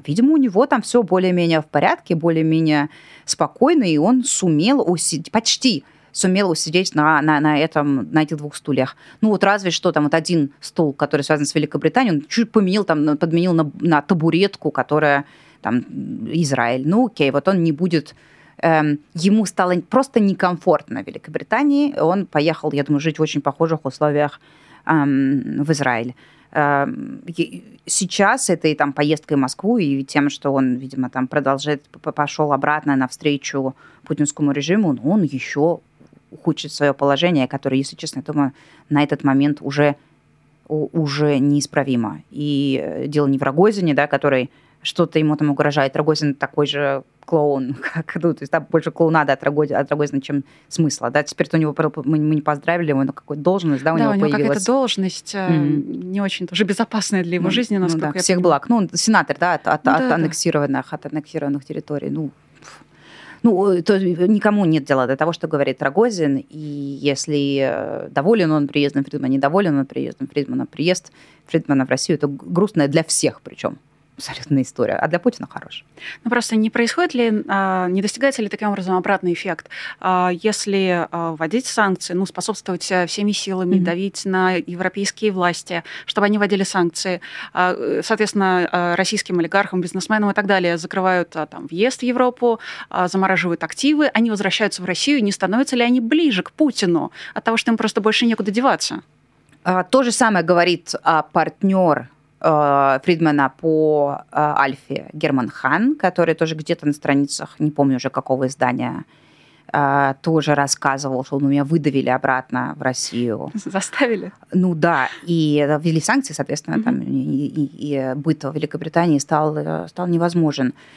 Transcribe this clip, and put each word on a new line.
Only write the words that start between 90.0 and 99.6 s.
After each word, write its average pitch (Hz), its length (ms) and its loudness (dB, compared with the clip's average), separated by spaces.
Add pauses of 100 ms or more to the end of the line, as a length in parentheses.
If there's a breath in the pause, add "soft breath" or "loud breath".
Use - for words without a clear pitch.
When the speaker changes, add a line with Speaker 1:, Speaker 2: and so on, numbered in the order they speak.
Speaker 2:
и - 20 -8
так 202 140 0
далее 180 300 2
закрывают, 180 580 -2
а, 156 100 -6
там, - 220 -14
въезд 202 320 -2
в - 40 -6
Европу, 240 560 0 (300 loud breath)
а, 180 180 0
замораживают 180 560 0
активы, 294 440 0
они 226 240 0
возвращаются 202 500 -2
в 180 40 -8
Россию, 226 380 0
не 202 80 2
становятся 214 440 -2
ли 240 80 2
они 247 180 2
ближе 247 400 2
к - 100 -16
Путину 190 600 0 (240 loud breath)
от - 80 -6
того, 226 140 0
что 233 140 -2
им 220 60 2
просто 220 240 -2
больше 214 240 2
некуда 220 260 0
деваться? 233 500 -2 (600)